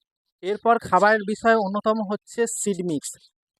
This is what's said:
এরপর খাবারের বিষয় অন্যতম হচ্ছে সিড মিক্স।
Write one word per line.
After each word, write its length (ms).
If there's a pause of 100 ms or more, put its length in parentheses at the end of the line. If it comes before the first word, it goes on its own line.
(420)
এরপর 380
খাবারের 480
বিষয় 280
অন্যতম 460 (100)
হচ্ছে 360
সিড 380
মিক্স। 440 (300)